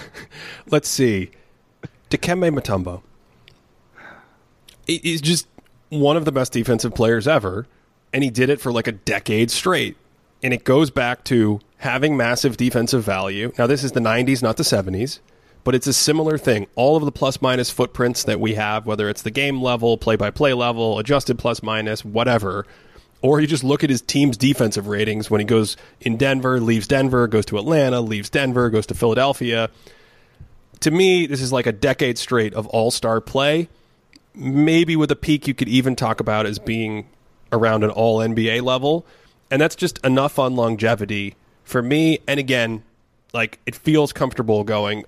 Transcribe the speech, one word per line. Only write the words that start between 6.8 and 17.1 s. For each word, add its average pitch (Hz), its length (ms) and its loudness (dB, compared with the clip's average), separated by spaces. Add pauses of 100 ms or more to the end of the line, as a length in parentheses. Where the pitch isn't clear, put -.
players 113 320 2
ever, 107 400 0 (460)
and 135 100 0
he 131 60 0
did 127 200 0
it 143 120 0
for, 131 100 -4
like, 117 160 -2
a 120 40 -2
decade 110 600 -2
straight. 139 460 -2 (440)
And 127 120 0
it 117 100 -6
goes 135 280 4
back 123 340 -2
to 107 340 2 (180)
having 139 400 0
massive 120 400 0
defensive 120 460 0
value. 98 540 -4
Now, 120 100 2
this 139 160 2
is 131 80 -4
the 127 100 0
nineties, 120 400 0
not 110 160 0
the - 60 -2
seventies. 101 560 -2 (440)
But 127 120 0
it's 127 120 0
a 131 60 0
similar 156 440 0
thing. 107 380 0
All 143 220 4
of 151 80 0
the 143 60 -2